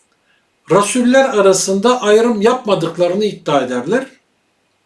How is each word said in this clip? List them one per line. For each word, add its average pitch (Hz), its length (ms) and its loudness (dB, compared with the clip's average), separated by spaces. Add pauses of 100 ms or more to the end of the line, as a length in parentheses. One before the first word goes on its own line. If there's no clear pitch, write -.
(720)
Rasuller 240 580 2
arasında 196 720 0
ayrım 214 400 2
yapmadıklarını 190 840 -2
iddia 160 360 -4
ederler. 127 440 -4 (800)